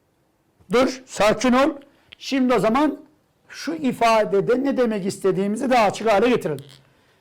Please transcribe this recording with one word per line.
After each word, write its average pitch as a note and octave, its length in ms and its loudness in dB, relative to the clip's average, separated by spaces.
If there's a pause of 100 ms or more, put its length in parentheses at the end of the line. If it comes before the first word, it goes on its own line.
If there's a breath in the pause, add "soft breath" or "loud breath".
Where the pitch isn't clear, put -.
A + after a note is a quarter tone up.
(720)
Dur, C4 340 -2
sakin G#3+ 480 0
ol. C#4 160 2 (480 loud breath)
Şimdi B3+ 360 -2
o A3+ 60 2
zaman A#3 460 0 (440)
şu - 240 -10
ifadede A3+ 880 0
ne C4+ 140 -2
demek A3 280 0
istediğimizi G3+ 640 -2
daha A#3 160 4
açık G#3+ 260 0
hale G#3+ 180 4
getirelim. D#3 360 -2 (560 soft breath)